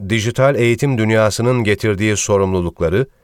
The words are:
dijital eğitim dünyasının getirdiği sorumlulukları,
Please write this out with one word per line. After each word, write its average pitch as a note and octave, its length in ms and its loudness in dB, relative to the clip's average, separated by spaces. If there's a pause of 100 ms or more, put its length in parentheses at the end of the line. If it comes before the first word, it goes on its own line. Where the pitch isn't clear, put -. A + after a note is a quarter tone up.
dijital A#2 480 0
eğitim A#2+ 420 0
dünyasının A2 640 0
getirdiği G#2 520 0
sorumlulukları, F#2 880 0 (180)